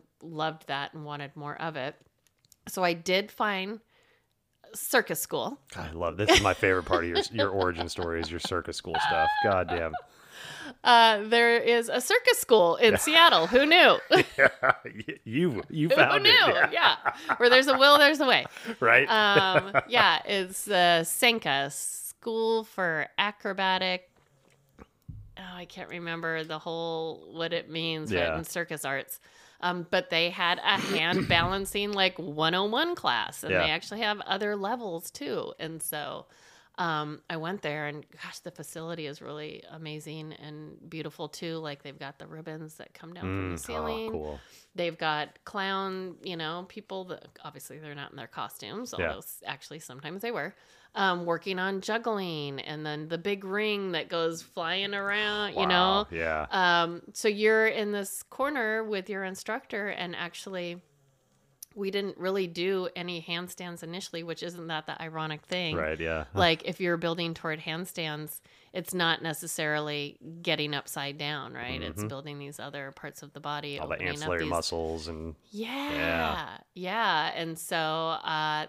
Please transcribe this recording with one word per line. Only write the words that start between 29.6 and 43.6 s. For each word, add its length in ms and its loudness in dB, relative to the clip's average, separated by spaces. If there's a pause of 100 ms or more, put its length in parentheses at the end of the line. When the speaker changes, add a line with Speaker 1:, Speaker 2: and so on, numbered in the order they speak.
Speaker 1:
Um, 280 -2
but 200 0
they 200 2
had 300 0
a 180 2
Speaker 2:
<clears throat> 200 -2
Speaker 1:
hand 300 2
balancing, 640 2
like, 240 2
one 380 0
oh 100 2
one 300 0
class, 480 -2
and 80 -2
Speaker 2:
Yeah. 120 4
Speaker 1:
they 80 2
actually 300 -4
have 200 0
other 340 -2
levels 560 -6
too. 480 -6
And 220 -8
so, 440 -8 (520)
um, 520 -4
I 80 -6
went 240 -8
there, 260 -4
and 180 -10 (180)
gosh, 160 -14
the 120 -14
facility 540 -10
is 160 -12
really 480 -12
amazing 640 -12
and 560 -16
beautiful 400 -10
too. 280 -8
Like, 260 -10
they've 160 -16
got 180 -12
the 100 -18
ribbons 480 -12
that 180 -18
come 200 -18
down 100 -14
from 260 -4
the 60 -6
Speaker 2:
Mm, 40 -8
oh, 260 -6